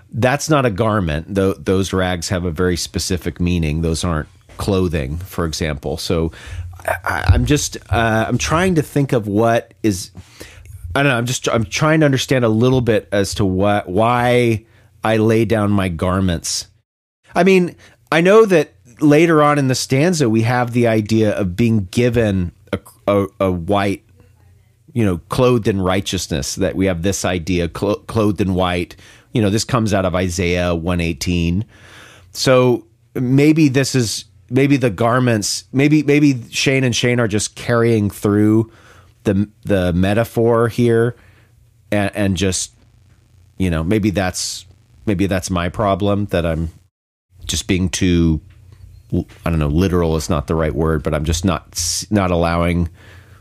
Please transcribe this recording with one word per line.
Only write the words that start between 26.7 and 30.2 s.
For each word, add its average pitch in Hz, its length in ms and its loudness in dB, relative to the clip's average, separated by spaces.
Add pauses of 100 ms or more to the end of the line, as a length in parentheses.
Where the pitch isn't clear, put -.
we 92 100 0
have 87 160 -2
this 98 240 -2
idea, 87 420 -2
clo-, 101 280 -4
clothed 107 440 -2
in 98 140 -2
white. 90 420 -2 (360)
You 120 100 0
know, 101 80 2
this 107 160 0
comes 110 300 0
out 95 100 2
of 85 80 -2
Isaiah 87 640 0